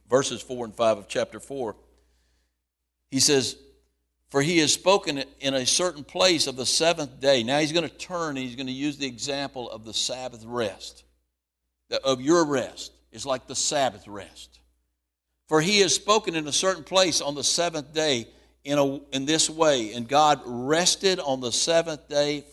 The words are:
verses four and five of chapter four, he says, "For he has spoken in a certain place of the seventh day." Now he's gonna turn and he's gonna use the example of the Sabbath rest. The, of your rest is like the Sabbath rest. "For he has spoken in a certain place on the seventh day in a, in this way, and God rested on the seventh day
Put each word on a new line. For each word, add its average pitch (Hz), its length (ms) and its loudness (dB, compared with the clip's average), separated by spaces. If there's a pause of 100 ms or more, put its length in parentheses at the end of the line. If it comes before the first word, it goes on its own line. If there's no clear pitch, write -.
verses 131 360 2
four 123 220 -8
and 104 100 -12
five 110 240 2
of 98 80 -18
chapter 113 320 -4
four, 123 360 -8 (1300)
he 135 100 -2
says, 135 380 2 (720)
"For 139 120 2
he 165 160 2
has 147 160 4
spoken 170 500 2 (160)
in 135 140 -2
a 131 120 0
certain 151 380 0
place 180 440 2
of 123 100 -6
the 127 80 -8
seventh 160 540 0
day." 135 240 4
Now 135 160 0
he's 151 120 0
gonna 170 160 0
turn 165 500 -8
and 131 80 -4
he's 120 100 -10
gonna 127 160 -6
use 135 260 -4
the 135 100 -4
example 131 640 -8
of 110 160 -14
the 107 80 -12
Sabbath 123 500 -6
rest. 113 600 -6 (840)
The, 117 140 -4
of 135 180 0
your 165 220 4
rest 127 480 -2 (200)
is 110 140 -14
like 131 220 -4
the 135 80 -12
Sabbath 123 520 -2
rest. 101 520 -16 (880)
"For 156 140 4
he 202 180 4
has 185 160 4
spoken 208 400 0
in 156 120 -4
a 143 40 -6
certain 180 320 0
place 180 380 2
on 143 140 -4
the 135 80 -6
seventh 160 500 -2
day 147 340 0 (360)
in 143 140 0
a, 139 180 4 (160)
in 135 140 -4
this 156 240 2
way, 143 440 0
and 117 140 -8
God 143 360 4
rested 160 760 0
on 139 200 -4
the 123 120 -4
seventh 165 580 0
day 147 320 0 (100)